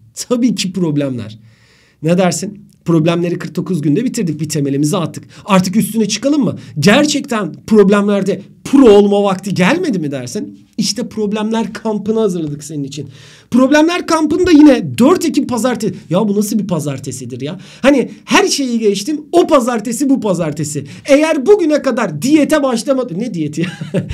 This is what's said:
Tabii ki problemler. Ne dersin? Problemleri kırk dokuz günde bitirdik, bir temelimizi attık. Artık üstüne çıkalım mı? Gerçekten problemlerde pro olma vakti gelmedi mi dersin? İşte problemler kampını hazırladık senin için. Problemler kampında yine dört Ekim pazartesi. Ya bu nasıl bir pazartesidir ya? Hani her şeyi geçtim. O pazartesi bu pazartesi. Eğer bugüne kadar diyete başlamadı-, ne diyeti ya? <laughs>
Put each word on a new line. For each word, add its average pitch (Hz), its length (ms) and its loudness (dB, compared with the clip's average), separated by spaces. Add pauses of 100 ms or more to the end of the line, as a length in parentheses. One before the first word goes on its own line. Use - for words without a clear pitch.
(140)
Tabii 240 420 -2
ki 180 180 -6
problemler. 143 680 -4 (640)
Ne 170 140 2
dersin? 185 480 -2 (200)
Problemleri 170 540 0
kırk 156 160 -10
dokuz 175 260 -4
günde 160 240 0
bitirdik, 175 360 -4
bir 156 80 -6
temelimizi 147 480 -2
attık. - 260 -6 (220)
Artık 190 300 2
üstüne 220 320 0
çıkalım 277 360 0
mı? 135 140 -2 (220)
Gerçekten 220 720 2 (140)
problemlerde 202 760 4 (220)
pro 262 260 6
olma 202 340 6
vakti 190 300 -2
gelmedi 226 460 0
mi 147 120 -4
dersin? 135 480 -8 (180)
İşte - 320 -4
problemler 214 640 -2
kampını 220 460 -4
hazırladık 165 440 -2
senin 147 200 -8
için. 135 240 -10 (440)
Problemler 302 560 2
kampında 330 440 2
yine 254 460 6
dört 330 280 4
Ekim 277 220 0
pazartesi. 226 480 -2 (140)
Ya 196 180 0
bu 202 80 0
nasıl 208 240 -2
bir - 80 -4
pazartesidir 131 760 -6
ya? 160 180 -10 (220)
Hani 262 300 2 (140)
her 370 220 2
şeyi 240 320 -2
geçtim. 208 420 -2 (100)
O 339 160 4
pazartesi 240 640 0
bu 262 100 2
pazartesi. 160 640 -4 (200)
Eğer 302 400 0
bugüne 320 360 4
kadar 214 400 -4
diyete 285 420 2
başlamadı-, 247 560 -2
ne 233 140 -6
diyeti 156 280 -4
ya? - 60 -2 (260)
<laughs> - 200 -4